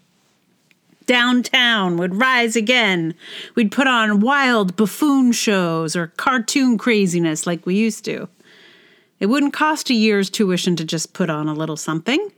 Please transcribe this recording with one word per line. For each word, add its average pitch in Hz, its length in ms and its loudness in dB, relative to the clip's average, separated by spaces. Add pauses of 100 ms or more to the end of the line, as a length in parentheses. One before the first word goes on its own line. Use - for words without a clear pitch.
(1080)
Downtown 240 880 0
would 180 160 -2
rise 240 420 0
again. 208 600 0 (400)
We'd 226 160 2
put 269 160 2
on 214 320 2
wild 240 560 2
buffoon 262 560 2
shows 170 640 0
or 170 120 -2 (100)
cartoon 254 600 0
craziness 175 720 0
like 175 180 -4
we 185 100 -2
used 220 300 -2
to. - 220 -8 (920)
It 190 60 -2
wouldn't 277 280 0
cost - 360 -2
a 247 60 2
year's 208 340 2
tuition 185 460 0
to 160 100 -4
just 160 280 -6
put 165 180 -2
on 151 160 -4
a 151 80 -4
little 156 220 -6
something. 247 600 -4